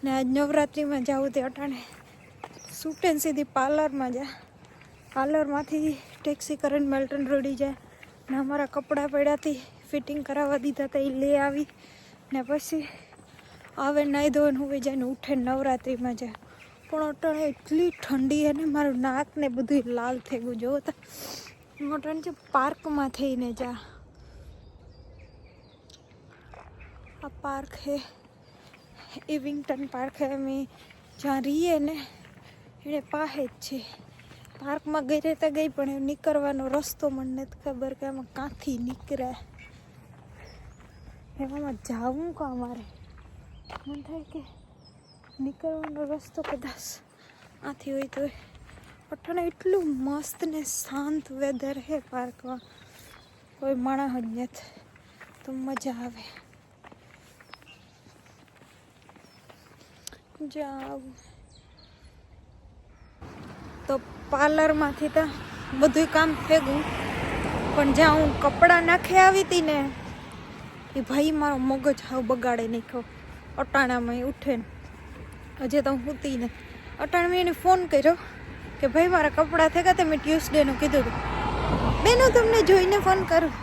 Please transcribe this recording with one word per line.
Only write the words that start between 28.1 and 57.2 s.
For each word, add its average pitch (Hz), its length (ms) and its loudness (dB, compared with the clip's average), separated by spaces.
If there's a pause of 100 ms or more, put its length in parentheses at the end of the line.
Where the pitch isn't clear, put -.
ઇવિંગટન 285 560 -6
પાર્ક 262 360 -8
હે. 277 120 -2
અમે 269 340 -4 (520)
જ્યાં 269 220 -2
રહીએ 311 380 2
ને 294 280 -4 (800)
એને 294 140 -4
પાસે 294 460 -6
જ 240 40 -8
છે. - 360 -12 (720)
પાર્કમાં 302 480 -4
ગઈ 302 120 2
રહેતા 311 300 0
ગઈ 311 180 0
પણ 277 220 -4
એ 277 100 -6
નીકળવાનો 285 680 -2
રસ્તો 285 420 -2
મને 262 320 -6
નથી - 220 -16
ખબર 269 300 -6
કે 277 120 -10
આમાં 269 200 -8 (100)
ક્યાંથી 269 420 -8
નીકળે. 254 580 -6 (2000)
એવામાં 277 300 -8
જાવું 254 600 -6
કાં 277 240 -8
મારે? 240 240 -10 (1040)
મને 285 140 -12
થાય 311 220 -12
કે 294 200 -14 (960)
નીકળવાનો 302 640 -6
રસ્તો 294 380 -8
કદાચ - 580 -10 (640)
આથી 277 260 -10
હોય 269 100 -2
તો. 277 280 -4 (840)
અટાણે 339 360 -4
એટલું 370 400 0
મસ્ત 285 560 -4
ને 311 200 -4
શાંત 285 680 -6
વેધર 269 460 -4 (120)
હે 302 100 -4
પાર્કમાં, 254 600 -10 (960)
કોઈ 277 140 0
માણસ 269 380 0
જ 247 140 -4
નથી - 560 -10 (640)
તો 269 60 -12
મજા 262 400 -6
આવે. 240 320 -12 (4000)